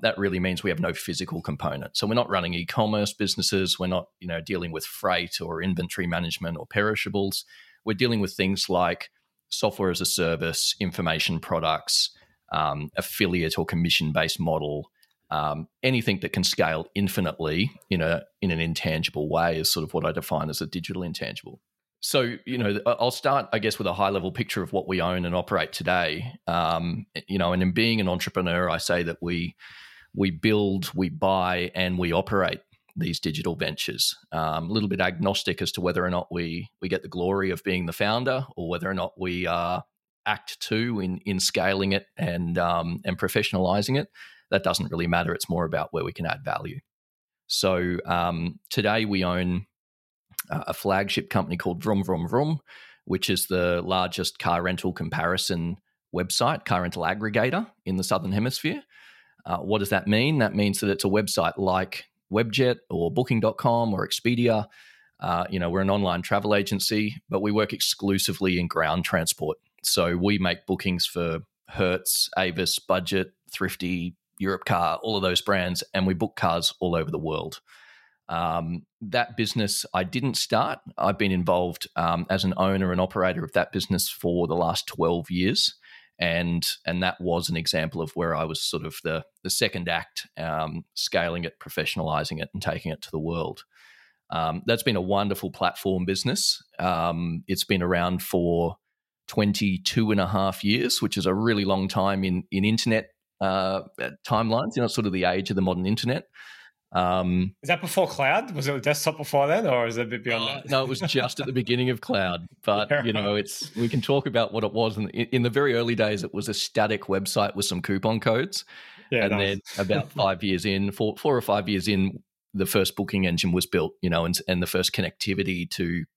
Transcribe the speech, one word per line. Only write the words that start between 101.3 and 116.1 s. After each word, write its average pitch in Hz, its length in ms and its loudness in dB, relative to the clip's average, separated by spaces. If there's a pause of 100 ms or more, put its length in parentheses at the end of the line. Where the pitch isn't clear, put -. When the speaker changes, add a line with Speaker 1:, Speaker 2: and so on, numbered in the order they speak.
Speaker 1:
really 107 300 2
long 95 240 2
time 95 340 2
in, 90 300 0
in 95 120 2
internet, 110 460 2 (300)
uh, 95 400 0 (440)
timelines, 117 520 0
you 127 60 2
know, 117 60 2
sort 107 200 0
of 92 40 0
the 90 120 0
age 92 260 0
of 98 60 -2
the 95 60 4
modern 90 240 2
internet. 123 420 0 (640)
Um, 90 680 2
Speaker 2:
Is 139 60 -6
that 175 120 0
before 180 260 0
cloud? 180 480 0
Was 139 140 -4
it 143 60 0
a 135 40 -4
desktop 147 380 0
before 143 300 2
then, 190 200 2
or 123 200 4
is 113 100 -4
it 120 60 0
a - 20 -2
bit 110 200 -6
beyond 117 200 0
Speaker 1:
Uh, 135 120 -4
Speaker 2:
that? 135 120 -12
Speaker 1:
no, 135 140 2
it 123 80 -2
was 131 100 -4
just 135 400 0
at 131 60 -4
the 131 60 -4
beginning 123 360 2
of 123 140 0
cloud. 90 520 0
Speaker 2:
<laughs> - 100 -20
Speaker 1:
But, 104 260 2
Speaker 2:
Yeah, 147 120 2
Speaker 1:
you 113 120 0
know, 104 180 0
Speaker 2:
right. 104 60 2
Speaker 1:
it's, - 360 -6
we 117 140 0
can 117 140 0
talk 139 240 2
about 113 260 0
what 110 100 0
it 104 120 -2
was. 110 240 0
In, 104 100 -2
in 120 320 0
the 120 80 2
very 139 260 2
early 117 200 2
days, 107 280 2